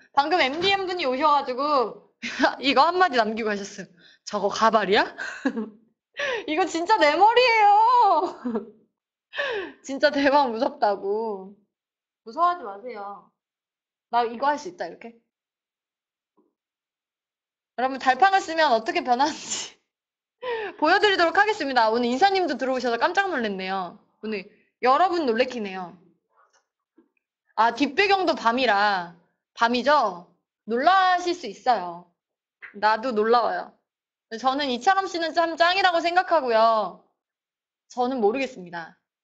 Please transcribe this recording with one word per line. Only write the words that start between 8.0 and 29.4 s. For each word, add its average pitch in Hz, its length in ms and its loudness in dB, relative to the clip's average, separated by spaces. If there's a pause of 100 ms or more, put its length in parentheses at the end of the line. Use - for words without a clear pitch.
<laughs> 403 520 -8
진짜 269 260 0
대박 277 420 2
무섭다고. 208 1000 -4 (720)
무서워하지 330 400 -2
마세요. 202 680 -14 (800)
나 240 140 0
이거 233 240 -4
할 294 100 0
수 - 100 -12
있다, 175 180 -10
이렇게. 226 280 -18 (2750)
여러분, 262 200 -4
달팡을 269 420 4
쓰면 320 320 2
어떻게 254 320 0
변하는지 - 720 -4 (640)
<laughs> 453 400 -8
보여드리도록 349 580 2
하겠습니다. 277 520 2
오늘 240 160 0
인사님도 320 520 0
들어오셔서 247 400 -2
깜짝 349 320 0
놀랐네요. 190 680 -6 (240)
오늘 214 280 -10 (320)
여러분 330 440 2
놀래키네요. 208 720 -4 (1600)
아, 226 200 2
뒷배경도 359 600 0
밤이라. 208 800 0 (380)